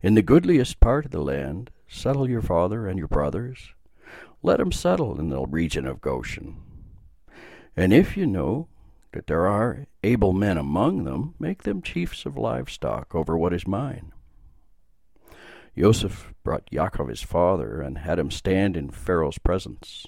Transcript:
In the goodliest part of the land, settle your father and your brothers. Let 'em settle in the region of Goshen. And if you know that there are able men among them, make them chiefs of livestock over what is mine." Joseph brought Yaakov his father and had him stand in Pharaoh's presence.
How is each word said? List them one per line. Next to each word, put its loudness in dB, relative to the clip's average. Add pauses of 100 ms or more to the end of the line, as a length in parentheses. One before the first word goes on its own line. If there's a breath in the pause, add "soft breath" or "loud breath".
In 4
the 8
goodliest 4
part 6
of -10
the -4
land, -4 (160)
settle -2
your -2
father 0
and -4
your -6
brothers. -4 (680 loud breath)
Let 4
'em 2
settle 0
in -4
the -4
region -2
of -8
Goshen. -8 (1200 loud breath)
And 4
if 6
you 0
know -2 (460)
that -10
there 2
are 0 (160)
able 4
men 2
among 0
them, -6
make -6
them -4
chiefs -6
of -8
livestock -6
over 0
what 2
is -4
mine." -6 (1600 loud breath)
Joseph 2 (100)
brought -4
Yaakov -2
his -8
father 0
and -8
had -2
him 0
stand 0
in -6
Pharaoh's 0
presence. -4